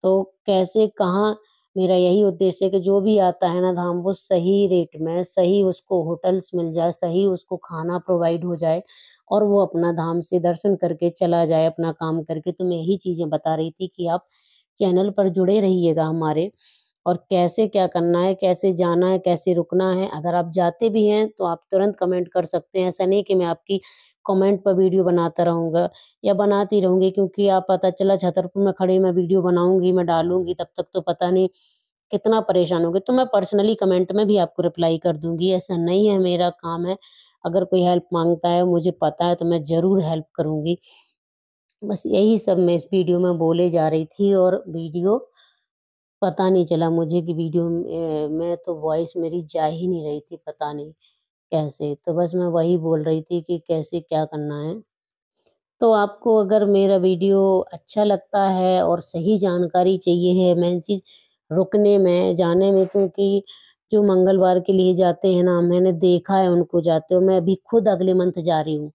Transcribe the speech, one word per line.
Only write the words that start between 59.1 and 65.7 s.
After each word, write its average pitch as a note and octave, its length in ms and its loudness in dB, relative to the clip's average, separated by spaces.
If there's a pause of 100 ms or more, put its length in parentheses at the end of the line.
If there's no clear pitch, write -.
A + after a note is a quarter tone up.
जानकारी F3+ 600 0
चाहिए F3+ 360 2
है, F3+ 220 4
मेन F3 240 0
चीज़ G3 220 -4 (500)
रुकने G3+ 460 2
में, F3+ 380 2
जाने F3+ 360 2
में, F#3+ 160 2
क्योंकि G3 560 0 (480)
जो G#3 120 4
मंगलवार F#3 560 4
के F#3 140 -2
लिए F#3 200 4
जाते F3+ 400 2
हैं F3+ 100 2
ना, F3 180 2
मैंने F3+ 300 2